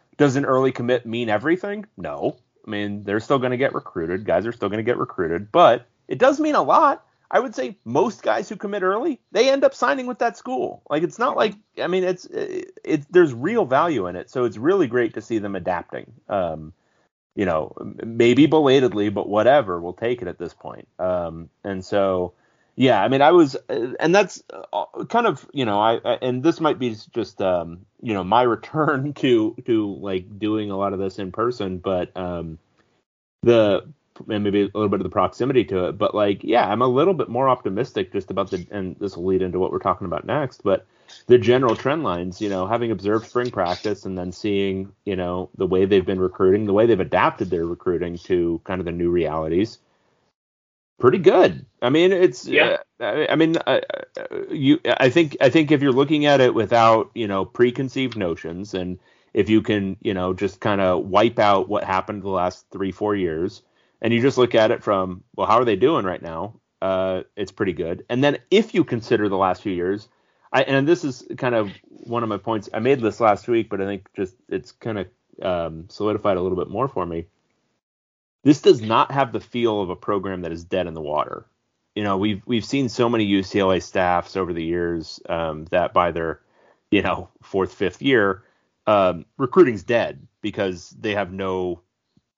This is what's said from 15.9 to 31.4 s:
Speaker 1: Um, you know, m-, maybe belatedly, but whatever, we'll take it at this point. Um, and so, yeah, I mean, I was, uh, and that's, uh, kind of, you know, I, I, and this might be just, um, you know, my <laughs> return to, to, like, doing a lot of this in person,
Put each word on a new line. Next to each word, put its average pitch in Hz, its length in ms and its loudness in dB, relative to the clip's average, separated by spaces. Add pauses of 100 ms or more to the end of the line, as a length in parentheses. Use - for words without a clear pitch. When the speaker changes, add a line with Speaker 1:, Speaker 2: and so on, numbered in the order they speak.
Speaker 1:
Um, 80 440 -4 (640)
you 101 100 -2
know, 80 360 -2
m-, - 240 -14
maybe 120 420 4
belatedly, 131 640 4
but 101 200 -4
whatever, 107 520 4
we'll 87 140 -8
take 120 280 -4
it 87 60 -8
at 85 100 -12
this 85 160 -10
point. - 320 -18 (140)
Um, 85 480 -4 (160)
and 95 200 -6
so, 95 500 0 (420)
yeah, 123 260 4
I 107 60 2
mean, 135 140 2
I 151 100 6
was, 156 240 6 (120)
uh, 120 300 -4
and 165 160 2
that's, 196 280 2 (300)
uh, - 120 -4 (240)
kind 233 180 0
of, 160 260 -4
you 139 120 -2
know, 104 160 0
I, 113 240 2
I, 120 180 -2
and 127 200 -2
this 160 180 0
might 147 180 0
be 120 180 -4 (160)
just, 107 300 -6
um, 87 440 -2 (140)
you 117 140 -4
know, 95 80 -2
my 107 200 4
<laughs> 120 140 2
return 147 580 -4
to, 113 420 2 (100)
to, 107 280 0
like, 95 440 -8
doing 107 320 -4
a 95 60 -6
lot 98 160 -2
of 95 80 -4
this 95 180 -6
in 95 140 -8
person, 107 460 -4